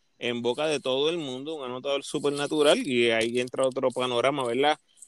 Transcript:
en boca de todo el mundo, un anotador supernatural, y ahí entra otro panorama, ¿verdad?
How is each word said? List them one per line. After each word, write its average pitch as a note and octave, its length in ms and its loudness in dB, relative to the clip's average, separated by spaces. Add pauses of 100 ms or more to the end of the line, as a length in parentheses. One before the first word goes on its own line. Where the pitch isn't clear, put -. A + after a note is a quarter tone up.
(180)
en A#2+ 220 -4
boca B2 260 -2
de D3 140 -2
todo C3+ 300 0
el F3 80 -4
mundo, C#3+ 380 -8
un C#3 80 -10
anotador C3 400 -4
supernatural, D3 840 2
y A#2+ 240 4
ahí A#2 300 0
entra C3 260 -2
otro B2+ 240 0
panorama, B2+ 560 0
¿verdad? C#3 320 2 (300)